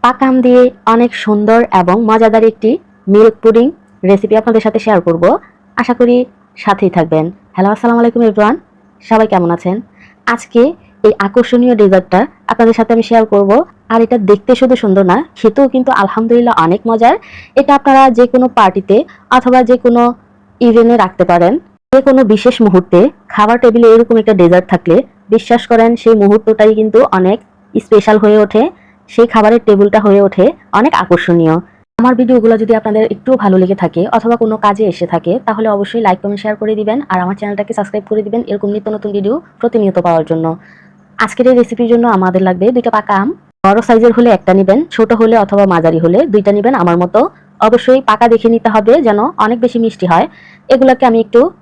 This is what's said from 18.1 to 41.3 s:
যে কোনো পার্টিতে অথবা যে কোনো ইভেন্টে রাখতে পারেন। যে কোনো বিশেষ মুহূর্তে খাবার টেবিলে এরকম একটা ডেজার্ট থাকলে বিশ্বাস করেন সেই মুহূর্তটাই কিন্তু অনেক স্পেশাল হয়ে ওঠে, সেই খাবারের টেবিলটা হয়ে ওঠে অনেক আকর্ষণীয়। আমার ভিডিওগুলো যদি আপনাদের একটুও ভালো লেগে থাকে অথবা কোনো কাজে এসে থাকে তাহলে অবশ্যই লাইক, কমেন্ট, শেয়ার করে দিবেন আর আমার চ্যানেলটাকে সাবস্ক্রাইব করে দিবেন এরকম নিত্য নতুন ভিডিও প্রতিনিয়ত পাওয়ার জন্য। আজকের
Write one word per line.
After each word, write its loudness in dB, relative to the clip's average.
যে 4
কোনো 0
পার্টিতে 0
অথবা 2
যে 2
কোনো 2
ইভেন্টে 4
রাখতে -2
পারেন। 2
যে 6
কোনো 2
বিশেষ 0
মুহূর্তে 2
খাবার 0
টেবিলে 2
এরকম 2
একটা 0
ডেজার্ট 2
থাকলে -2
বিশ্বাস 0
করেন 2
সেই 4
মুহূর্তটাই 2
কিন্তু 0
অনেক 0
স্পেশাল 0
হয়ে 2
ওঠে, -2
সেই 2
খাবারের 0
টেবিলটা 2
হয়ে 2
ওঠে 0
অনেক 0
আকর্ষণীয়। 0
আমার 0
ভিডিওগুলো 2
যদি -2
আপনাদের -2
একটুও -2
ভালো 2
লেগে 0
থাকে -4
অথবা -2
কোনো -2
কাজে -2
এসে -6
থাকে -4
তাহলে -4
অবশ্যই -4
লাইক, 0
কমেন্ট, -8
শেয়ার -4
করে -4
দিবেন -4
আর -2
আমার -4
চ্যানেলটাকে -8
সাবস্ক্রাইব -8
করে -4
দিবেন -6
এরকম -6
নিত্য -8
নতুন -10
ভিডিও -4
প্রতিনিয়ত -2
পাওয়ার 0
জন্য। -4
আজকের -2